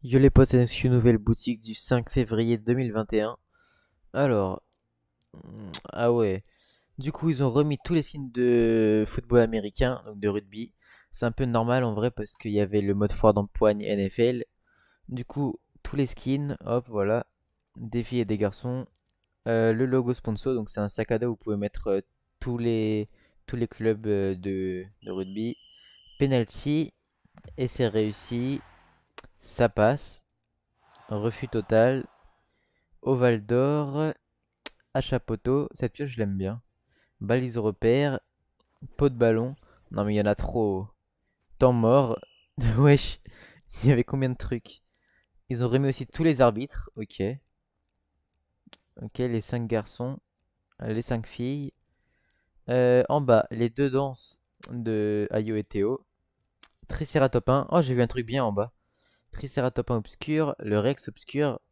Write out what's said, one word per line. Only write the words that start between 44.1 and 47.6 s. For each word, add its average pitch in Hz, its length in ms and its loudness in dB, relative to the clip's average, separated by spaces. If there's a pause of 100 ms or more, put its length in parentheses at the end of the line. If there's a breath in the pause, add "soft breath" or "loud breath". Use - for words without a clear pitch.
de 127 80 -6
trucs ? - 460 -10 (680)
Ils 120 140 -2
ont 120 60 0
remis 135 200 2
aussi 135 160 -6
tous - 180 -6
les 151 180 4
arbitres. 120 540 0
Ok. 107 280 -8 (1800)